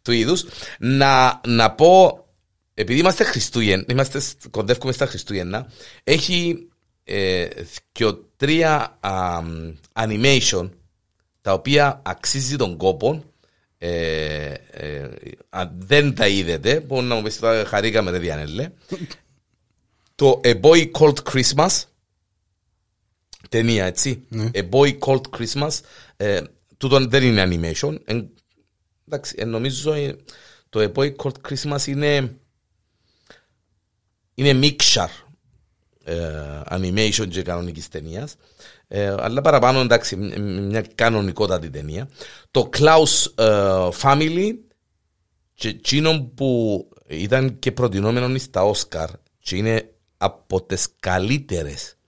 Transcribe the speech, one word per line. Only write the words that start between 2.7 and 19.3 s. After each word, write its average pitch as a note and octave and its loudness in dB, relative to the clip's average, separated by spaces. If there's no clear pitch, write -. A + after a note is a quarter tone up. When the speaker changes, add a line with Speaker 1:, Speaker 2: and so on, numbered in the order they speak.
Speaker 1:
επειδή A2+ 0
είμαστε F#3 2
Χριστούγεν-, G#2 0
είμαστε C3 -2
σ-, - -8
κοντεύκουμε B2 -2
στα C3 -2
Χριστούγεννα, G2 -8
έχει, E3+ 0
ε, F#2 -2
δυο-τρία, C#3 0
αμ, E2+ -4
animation, A2 0
τα G2+ 0
οποία C#3+ 2
αξίζει B2+ -4
τον G2 -2
κόπο, A#2 0
ε, D#2 -4
ε, D2 -12
αν F#2 -8
δεν C#3 2
τα A2 2
είδετε, G2 0
μπορεί C3+ -4
να B2 -2
μου A2 -2
πεις G#2 -8
τώρα, A2+ 0
«Χαρήκαμε, G#2 -2
ρε F2+ -4
Διανέλε». E2 -6
<laughs> - -18